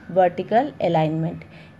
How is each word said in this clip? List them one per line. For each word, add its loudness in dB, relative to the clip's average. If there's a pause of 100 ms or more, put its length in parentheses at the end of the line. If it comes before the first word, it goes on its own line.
(160)
vertical 2
alignment, -2 (440)